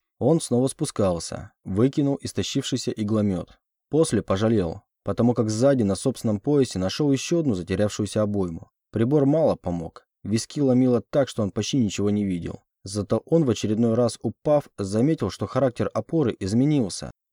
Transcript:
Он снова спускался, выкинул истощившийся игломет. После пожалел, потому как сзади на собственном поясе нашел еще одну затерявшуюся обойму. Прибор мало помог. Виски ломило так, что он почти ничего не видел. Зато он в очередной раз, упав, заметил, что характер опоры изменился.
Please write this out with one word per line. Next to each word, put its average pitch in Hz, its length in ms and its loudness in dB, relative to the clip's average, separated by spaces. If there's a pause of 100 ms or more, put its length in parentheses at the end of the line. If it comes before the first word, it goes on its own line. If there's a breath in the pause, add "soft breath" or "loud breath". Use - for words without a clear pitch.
(180)
Он 156 220 4
снова 127 280 0
спускался, 95 840 -4 (120)
выкинул 135 560 0
истощившийся - 720 -4
игломет. 104 680 -2 (320)
После 143 320 0
пожалел, 98 600 0 (220)
потому 117 300 2
как 110 160 0
сзади 123 320 2
на 98 120 2
собственном 110 460 -2
поясе 139 380 0
нашел 95 340 0
еще 170 280 0
одну 135 140 0
затерявшуюся 98 680 -2
обойму. 95 480 -2 (200)
Прибор 135 360 2
мало 139 300 2
помог. 85 500 -8 (160)
Виски 110 380 -4
ломило 127 400 4
так, 139 280 -2
что - 140 -4
он 98 80 -2
почти - 280 -2
ничего 104 320 0
не 104 140 0
видел. 87 360 -6 (240)
Зато 101 420 -2
он 165 180 2
в 127 60 2
очередной 113 440 2
раз, 117 280 0
упав, 147 460 0 (100)
заметил, 107 520 0
что - 160 -6
характер 127 460 0
опоры 123 460 -2
изменился. 113 720 0 (220)